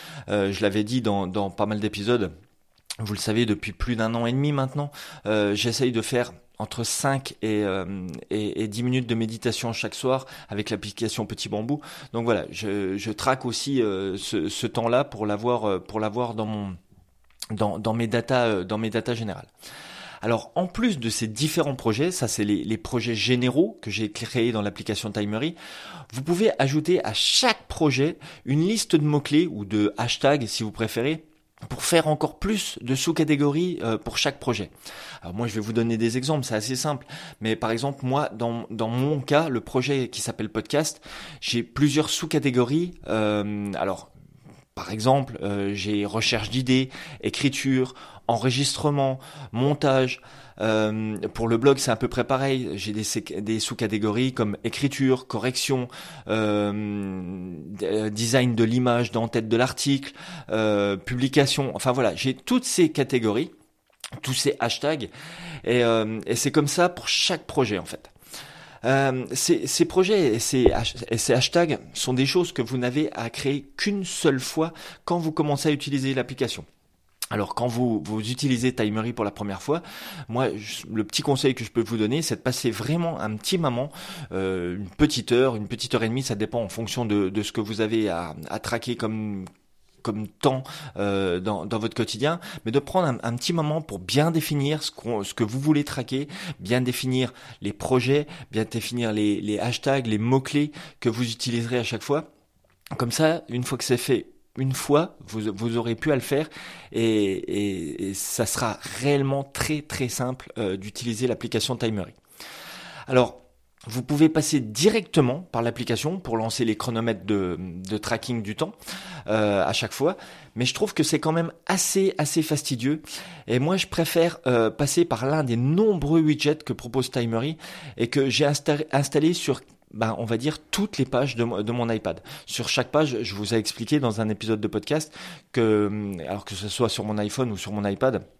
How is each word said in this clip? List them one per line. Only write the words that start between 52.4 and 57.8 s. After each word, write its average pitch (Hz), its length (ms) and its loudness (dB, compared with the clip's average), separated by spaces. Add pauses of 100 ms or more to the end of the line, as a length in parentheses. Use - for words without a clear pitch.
J'ai 101 180 -6
des 107 100 -2
sé-, 101 380 -4
des 107 180 0
sous-catégories 110 760 0
comme 104 300 -2
écriture, 131 640 0
correction, 123 600 -2 (400)
euh, 101 1300 -2 (140)
d-, 101 180 -6